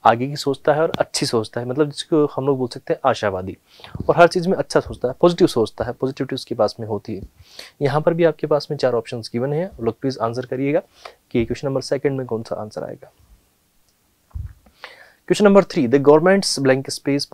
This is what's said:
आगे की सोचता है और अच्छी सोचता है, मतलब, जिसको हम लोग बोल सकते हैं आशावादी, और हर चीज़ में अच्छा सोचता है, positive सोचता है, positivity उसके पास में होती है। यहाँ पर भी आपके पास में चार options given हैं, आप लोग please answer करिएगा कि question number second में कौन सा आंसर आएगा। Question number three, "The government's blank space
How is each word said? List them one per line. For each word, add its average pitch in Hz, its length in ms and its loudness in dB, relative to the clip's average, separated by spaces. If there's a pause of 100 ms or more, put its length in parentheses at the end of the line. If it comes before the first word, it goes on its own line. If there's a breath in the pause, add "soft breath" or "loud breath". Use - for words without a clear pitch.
आगे 117 220 4
की 143 100 -6
सोचता 143 380 0
है 151 80 0
और 165 160 0
अच्छी - 280 -2
सोचता 117 340 -2
है, 120 60 -8
मतलब, 143 240 0
जिसको 147 360 0
हम 135 200 -6
लोग 139 120 0
बोल 127 100 -4
सकते - 260 -8
हैं - 100 -6
आशावादी, 95 520 -2 (520 loud breath)
और 151 80 2
हर 170 120 8
चीज़ 175 200 -2
में 185 80 2
अच्छा - 240 0
सोचता 117 280 -6
है, 131 120 -6
positive 175 260 4
सोचता 113 380 -2
है, 120 80 -6
positivity 135 420 -6
उसके 123 200 -10
पास 110 260 0
में 113 60 -8
होती 104 300 -8
है। 98 60 -12 (600 loud breath)
यहाँ 143 180 0
पर 165 140 2
भी 170 100 2
आपके 156 220 0
पास 151 240 0
में 147 80 -6
चार 123 160 0
options 117 380 -6
given 127 200 -2
हैं, 170 180 -4
आप - 100 -18
लोग 113 200 -4
please 131 220 -4
answer 117 240 -4
करिएगा 139 340 -2 (500 loud breath)
कि 117 140 0
question 123 240 -6
number 135 120 -2
second 135 380 -2
में 131 80 -8
कौन 117 160 -4
सा - 120 -10
आंसर 107 300 -10
आएगा। - 260 -14 (2250 loud breath)
Question 202 240 4
number 190 200 4
three, 127 200 2
"The 143 180 4
government's 165 540 4
blank 131 340 0
space 143 340 -2